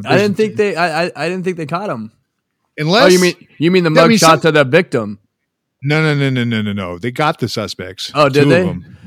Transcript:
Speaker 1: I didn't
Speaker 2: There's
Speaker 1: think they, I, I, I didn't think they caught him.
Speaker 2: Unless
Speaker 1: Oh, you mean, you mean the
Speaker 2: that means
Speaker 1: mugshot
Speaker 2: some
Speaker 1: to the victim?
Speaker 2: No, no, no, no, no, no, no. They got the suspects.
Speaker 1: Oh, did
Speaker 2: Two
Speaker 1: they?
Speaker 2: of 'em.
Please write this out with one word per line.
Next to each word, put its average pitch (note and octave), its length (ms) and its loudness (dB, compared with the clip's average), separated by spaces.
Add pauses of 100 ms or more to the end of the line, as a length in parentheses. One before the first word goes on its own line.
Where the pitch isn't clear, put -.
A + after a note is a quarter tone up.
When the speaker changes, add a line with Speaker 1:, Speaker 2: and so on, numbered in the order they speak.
Speaker 1:
I C#3+ 120 0
didn't G3+ 200 0
Speaker 2:
There's A3 120 0
Speaker 1:
think A3 80 -10
they, G#3 180 -2
I, E3 300 -2
I, F3+ 100 -6
I D3+ 140 -6
didn't F3+ 160 -6
think F#3 120 -6
they E3 100 -8
caught F3 220 -6
him. A2+ 220 -8 (680)
Speaker 2:
Unless E3+ 280 2
Speaker 1:
Oh, - 20 6
you F3+ 140 6
mean, F3 140 0 (240)
you D#3+ 120 0
mean F#3 140 2
the D#3+ 60 2
Speaker 2:
that E3 180 4
means A3+ 140 4
Speaker 1:
mugshot E3 40 4
Speaker 2:
some D#3+ 140 4
Speaker 1:
to E3 120 2
the D3 120 4
victim? B2 560 -2 (600)
Speaker 2:
No, D3+ 200 0
no, D#3 120 2
no, C#3 140 0
no, B2+ 160 -2
no, A#2 160 -2
no, G#2 140 -4
no. F2+ 240 -8
They A2+ 120 -6
got D3+ 280 -2
the A#2+ 100 -4
suspects. F#2+ 680 -10
Speaker 1:
Oh, C#3+ 140 4
did C#3 160 2
Speaker 2:
Two C#3+ 60 4
Speaker 1:
they? E3+ 100 4
Speaker 2:
of F3+ 80 -2
'em. - 380 -10